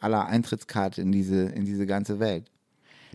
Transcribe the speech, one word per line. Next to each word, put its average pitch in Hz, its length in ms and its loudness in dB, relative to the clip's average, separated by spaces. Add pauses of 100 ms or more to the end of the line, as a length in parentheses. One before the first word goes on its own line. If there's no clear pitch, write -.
aller 107 260 0
Eintrittskarte 107 760 -2
in 95 120 2
diese, 95 300 2
in 98 220 -2
diese 101 220 -2
ganze 101 320 -2
Welt. 104 320 -2 (640)